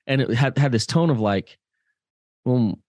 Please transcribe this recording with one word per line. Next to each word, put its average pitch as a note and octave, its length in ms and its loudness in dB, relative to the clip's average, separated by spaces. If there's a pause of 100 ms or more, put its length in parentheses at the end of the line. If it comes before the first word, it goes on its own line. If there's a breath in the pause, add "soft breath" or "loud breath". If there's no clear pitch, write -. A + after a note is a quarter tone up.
And C3+ 120 0
it B2 120 -2
had, B2+ 260 0
had C#3 140 2
this A2 160 -2
tone E3 240 2
of A#2 80 0
like, G2+ 400 -4 (840)
"Well, B2 440 0